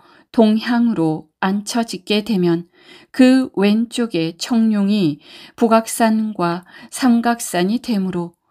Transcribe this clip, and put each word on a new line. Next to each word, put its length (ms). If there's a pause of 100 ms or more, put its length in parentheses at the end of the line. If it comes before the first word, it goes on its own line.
(320)
동향으로 960 (100)
앉혀 460
짓게 400
되면 440 (440)
그 420
왼쪽의 840
청룡이 840 (340)
북악산과 1120 (260)
삼각산이 880
되므로 560 (160)